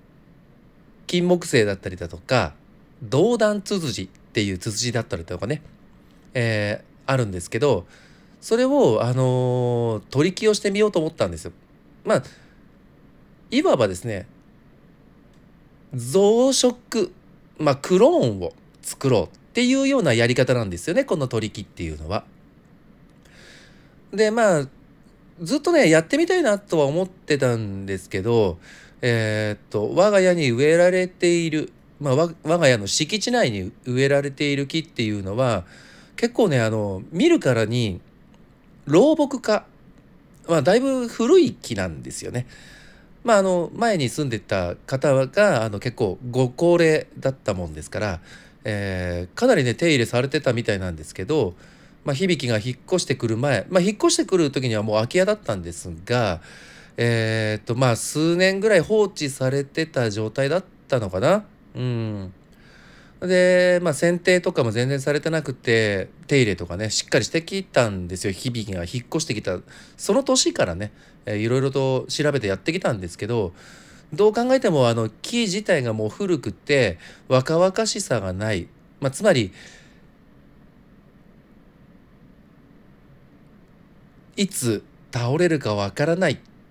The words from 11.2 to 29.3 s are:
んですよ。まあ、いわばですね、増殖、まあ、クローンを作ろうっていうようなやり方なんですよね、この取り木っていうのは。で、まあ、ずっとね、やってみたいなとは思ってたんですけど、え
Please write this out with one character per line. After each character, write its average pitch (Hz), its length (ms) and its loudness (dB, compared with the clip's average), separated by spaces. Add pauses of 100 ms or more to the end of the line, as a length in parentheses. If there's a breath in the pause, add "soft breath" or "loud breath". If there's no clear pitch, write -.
ん 90 60 -4
で 82 60 -10
す - 80 -14
よ。 85 60 -14 (540)
ま 196 120 2
あ、 127 60 -2 (1300 loud breath)
い 269 140 0
わ 339 120 4
ば 120 120 2
で 92 80 -4
す 104 100 -12
ね、 101 220 -8 (1700)
増 202 560 2
殖、 247 600 -2 (460)
ま 147 160 2
あ、 - 20 -2
ク 185 240 2
ロ 294 220 6
ー 113 160 0
ン 95 40 -8
を 85 120 -6 (280)
作 - 280 -6
ろ 117 100 4
う 85 40 0
っ - 40 -8 (260)
て 240 100 0
い 269 180 2
う 277 60 0
よ 269 120 2
う 208 40 0
な 139 100 4
や 117 120 4
り 120 100 2
方 131 180 2
な 120 100 -2
ん 101 60 -6
で 87 80 -8
す - 120 -8
よ 180 60 0
ね、 269 80 2
こ 208 140 -2
の 139 100 -2
取 110 200 -4
り 101 40 -8
木 - 100 -14
っ 87 40 -12
て - 180 -14
い 80 100 -8
う 71 80 -14
の 78 80 -10
は。 101 140 -4 (1900 loud breath)
で、 214 180 2
ま 214 280 4
あ、 135 80 -4 (720)
ず 175 160 -2
っ - 20 0
と 349 120 0
ね、 262 180 6
や 160 120 6
っ 160 40 -2
て 285 120 -2
み 339 100 2
た 370 100 2
い 349 60 2
な 208 160 0
と 170 200 -4
は 143 60 4
思 156 180 0
っ 185 40 -8
て - 300 -4
た 127 180 0
ん 98 300 -6
で 95 120 -6
す - 120 -14
け 95 120 -6
ど、 104 360 2 (440 loud breath)
え 110 520 0